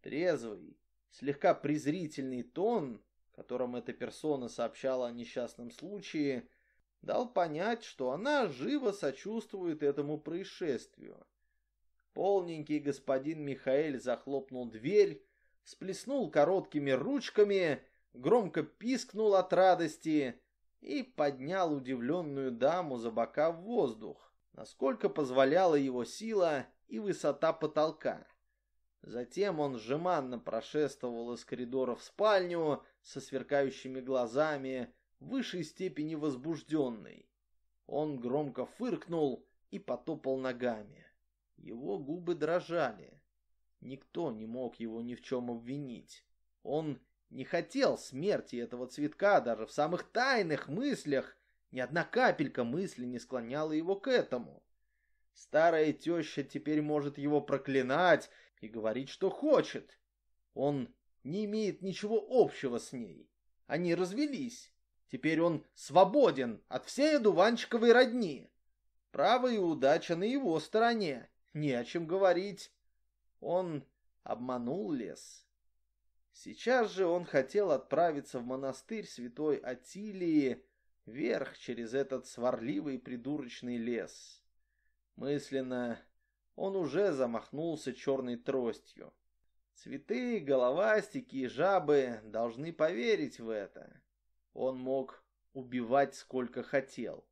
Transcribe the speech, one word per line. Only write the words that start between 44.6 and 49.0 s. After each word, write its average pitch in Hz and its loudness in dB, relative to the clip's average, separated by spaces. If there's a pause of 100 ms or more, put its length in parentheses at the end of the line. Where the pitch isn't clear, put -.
его 113 -6
ни 120 -8
в 117 -16
чём 123 -4
обвинить. 120 -10 (380)
Он 147 -4 (300)
не 123 -10
хотел 175 0
смерти 135 -4
этого 123 -6
цветка, 151 2